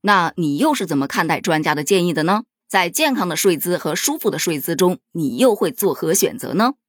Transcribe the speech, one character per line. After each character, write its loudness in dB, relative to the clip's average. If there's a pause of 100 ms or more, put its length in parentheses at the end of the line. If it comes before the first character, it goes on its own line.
那 2
你 0
又 2
是 -2
怎 -2
么 -2
看 -2
待 -2
专 0
家 0
的 -4
建 2
议 0
的 -2
呢？ 0 (240)
在 0
健 0
康 -2
的 -4
睡 2
姿 -2
和 -4
舒 -2
服 0
的 -6
睡 -2
姿 -4
中， 2 (140)
你 -2
又 6
会 0
做 -2
何 -2
选 0
择 -8
呢？ 2 (160)